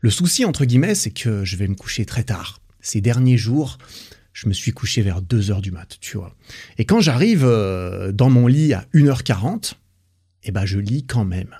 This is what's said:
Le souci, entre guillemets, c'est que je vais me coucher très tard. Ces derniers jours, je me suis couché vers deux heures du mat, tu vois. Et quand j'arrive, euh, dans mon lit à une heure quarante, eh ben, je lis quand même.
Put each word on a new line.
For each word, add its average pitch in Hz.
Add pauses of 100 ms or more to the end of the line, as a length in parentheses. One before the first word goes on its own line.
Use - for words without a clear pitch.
Le 110
souci, 175
entre 147
guillemets, 135
c'est 151
que 101
je 92
vais 95
me 98
coucher -
très -
tard. - (200)
Ces -
derniers 123
jours, 127 (540)
je -
me 98
suis -
couché -
vers 95
deux 98
heures 95
du 95
mat, 90
tu -
vois. 92 (440)
Et 113
quand 220
j'arrive, 156
euh, 95
dans 127
mon 120
lit 147
à 95
une 147
heure 127
quarante, 131 (680)
eh 104
ben, 95
je 95
lis 120
quand 120
même. 92